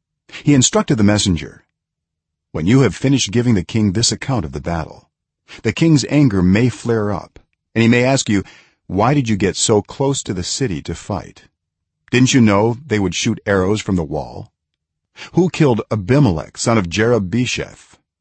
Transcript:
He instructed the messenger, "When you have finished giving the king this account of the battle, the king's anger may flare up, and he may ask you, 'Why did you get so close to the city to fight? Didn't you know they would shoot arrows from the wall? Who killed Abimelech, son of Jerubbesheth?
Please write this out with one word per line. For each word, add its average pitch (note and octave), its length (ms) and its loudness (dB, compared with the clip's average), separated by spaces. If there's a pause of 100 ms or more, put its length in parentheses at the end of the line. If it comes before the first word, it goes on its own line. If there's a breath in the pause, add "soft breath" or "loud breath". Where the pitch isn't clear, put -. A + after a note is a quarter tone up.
(420 loud breath)
He D3 120 4
instructed D3+ 420 2
the G#2+ 80 2
messenger, G2+ 600 -2 (840)
"When D#2+ 160 -4
you B2+ 140 4
have A#2+ 160 0
finished C3+ 340 0
giving A#2+ 240 2
the F2 100 0
king G#2+ 280 0
this A2+ 180 -2
account A2+ 340 -4
of C#2 80 -10
the C#2+ 80 -10
battle, E2 480 -8 (540 loud breath)
the A2 100 0
king's D#3 340 2
anger B2+ 360 2
may G2 260 4
flare A2+ 440 -2
up, - 260 -10 (360)
and A2+ 80 2
he A#2 60 4
may A#2+ 140 4
ask C3 260 0
you, G2 140 0 (440 loud breath)
'Why G#2+ 280 0
did C3+ 140 0
you A2 80 0
get F2+ 200 0
so G#2+ 240 2
close C#3 420 -4
to G#2+ 120 -8
the F2+ 100 -6
city F#2 380 -6
to E2 120 -8
fight? - 500 -10 (640)
Didn't B2 240 2
you C3+ 60 6
know A2 340 4 (100)
they A2+ 140 -2
would F#2 160 -2
shoot A2 320 -4
arrows G2 340 0
from G2 160 -2
the E2+ 80 -2
wall? D2+ 480 -10 (800 loud breath)
Who F3 180 2
killed B2+ 300 2 (100)
Abimelech, G#2 680 0
son A#2 180 0
of F2+ 140 -2
Jerubbesheth? A2 1080 -4 (240)